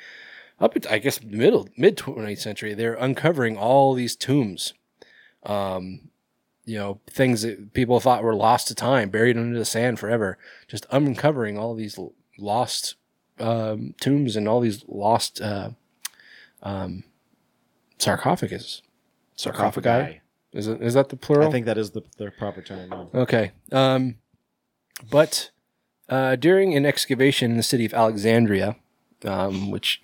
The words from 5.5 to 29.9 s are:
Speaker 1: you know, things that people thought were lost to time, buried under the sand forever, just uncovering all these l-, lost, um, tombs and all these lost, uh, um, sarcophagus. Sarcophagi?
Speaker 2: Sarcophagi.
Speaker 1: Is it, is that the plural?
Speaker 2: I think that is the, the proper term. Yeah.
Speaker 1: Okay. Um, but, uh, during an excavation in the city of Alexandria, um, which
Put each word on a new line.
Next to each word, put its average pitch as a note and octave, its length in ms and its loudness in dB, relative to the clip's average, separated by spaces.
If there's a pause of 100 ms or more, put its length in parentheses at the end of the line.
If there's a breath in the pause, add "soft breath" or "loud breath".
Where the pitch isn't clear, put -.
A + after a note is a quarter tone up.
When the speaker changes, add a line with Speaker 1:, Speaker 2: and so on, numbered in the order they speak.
Speaker 1:
you A2+ 140 -8
know, G2+ 280 -8
things B2 360 2
that G#2 300 -10
people B2 260 2
thought A#2+ 240 2
were A2+ 100 0
lost A2 360 2
to A#2 40 -8
time, A#2 380 0
buried A#2 260 2
under A#2 220 -4
the A2 60 -4
sand A#2 340 -2
forever, G#2 400 -2 (280 loud breath)
just - 220 -12
uncovering C3+ 680 0
all A#2 160 -6
these G#2+ 240 -10
l-, F2 140 -12 (260)
lost, G#2 560 -4 (440)
um, A2+ 640 -4
tombs C3+ 340 0
and G#2 120 -2
all A2+ 120 4
these A2+ 280 -2
lost, G#2 520 0
uh, G2+ 300 -6 (960 loud breath)
um, F#2+ 400 -8 (960)
sarcophagus. - 840 -2 (560)
Sarcophagi? - 460 -4
Speaker 2:
Sarcophagi. B2 380 0 (320)
Speaker 1:
Is G#2 140 -6
it, A2 140 -6
is A#2+ 120 -2
that C3+ 160 4
the C3 80 -10
plural? D3+ 320 4
Speaker 2:
I - 20 0
think A#2+ 140 -2
that A2 120 0
is G#2+ 140 -4
the, G#2+ 100 -10 (160)
the G2+ 140 -10
proper F#2+ 300 -8
term. F#2 280 -14
Yeah. F#2+ 300 -6
Speaker 1:
Okay. A#2 320 2 (220)
Um, C3 420 2 (960)
but, D#3 400 2 (560)
uh, C3 300 2
during F#3 360 4
an C#3+ 120 4
excavation C3 680 2
in A#2 60 2
the A2+ 60 0
city A#2+ 200 0
of G#2+ 100 -4
Alexandria, A2 840 2 (480)
um, G2 460 -4
which - 320 -4